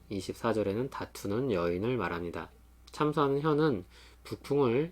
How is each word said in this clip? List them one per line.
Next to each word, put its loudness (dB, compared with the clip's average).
이십사 -2
절에는 0
다투는 -4
여인을 0
말합니다. -4
참수하는 2
혀는 2
북풍을 0